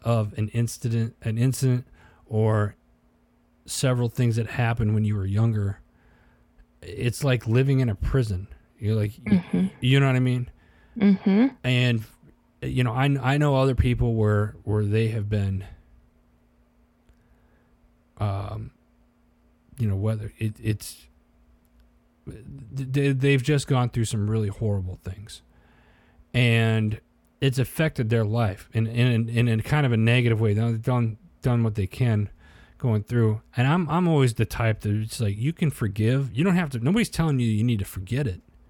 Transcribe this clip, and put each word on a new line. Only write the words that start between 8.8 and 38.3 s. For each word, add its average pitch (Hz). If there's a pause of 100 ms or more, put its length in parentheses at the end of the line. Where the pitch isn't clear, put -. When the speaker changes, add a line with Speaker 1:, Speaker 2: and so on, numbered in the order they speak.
Speaker 1:
like, 104 (120)
y-, 208
Speaker 2:
Mm-hmm. 180 (140)
Speaker 1:
you 135
know 135
what 131
I 127
mean? 127 (480)
Speaker 2:
Mm-hmm. 202 (180)
Speaker 1:
And, 123 (560)
you 131
know, 117
I, 127 (180)
I 139
know 143
other 135
people 120
where, 104
where 107
they 110
have 107
been, 98 (2500)
um, 104 (1080)
you 110
know, 98
whether 107
it, 110
it's, - (1200)
th-, 110 (460)
they, 139
they've 135
just 143
gone 123
through 117
some 104
really 110
horrible 95
things, 101 (920)
and 113 (400)
it's 135
affected 131
their 113
life 104
in, 113
in, 117
in, 117
in 110
kind 147
of 120
a 113
negative 117
way. 107
They've 113
done, 117 (240)
done 120
what 107
they 101
can 107 (500)
going 107
through. 113 (160)
And 123
I'm, 160
I'm 175
always 139
the 113
type 110
that 107
it's 110
like, 104
you 135
can 156
forgive. 113
You 147
don't 190
have 165
to, 127
nobody's 190
telling 151
you 120
you 110
need 120
to 95
forget 110
it. 87 (280)